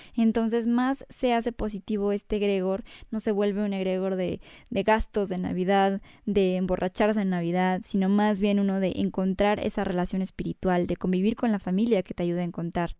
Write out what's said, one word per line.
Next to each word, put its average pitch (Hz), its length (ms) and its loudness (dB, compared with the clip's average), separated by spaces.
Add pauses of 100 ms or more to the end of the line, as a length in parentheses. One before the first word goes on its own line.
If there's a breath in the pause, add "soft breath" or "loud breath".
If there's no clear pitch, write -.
(160 loud breath)
entonces 226 520 2
más 254 420 0
se 247 240 0
hace 233 180 0
positivo 208 600 -4
este 208 260 -2
egregor, 196 460 0 (260 loud breath)
no 220 100 -6
se 220 120 -2
vuelve 202 340 0
un 202 80 -2
egregor 190 420 -2
de, 180 240 -2 (300 loud breath)
de 196 140 0
gastos 214 440 0
de 180 120 -4
Navidad, 190 600 2 (240 loud breath)
de 190 300 2
emborracharse 185 680 0
en 190 100 0
Navidad, 180 520 0
sino 190 260 0
más 208 320 2
bien 202 180 2
uno 196 200 0
de 185 180 0
encontrar 196 640 0
esa 208 240 -2
relación 185 380 -2
espiritual, 180 640 -2
de 175 120 -2
convivir 185 380 0
con 233 160 0
la 202 80 0
familia 190 440 2
que - 100 -12
te 180 100 -4
ayuda 175 180 -2
a 175 40 -2
encontrar 170 540 -4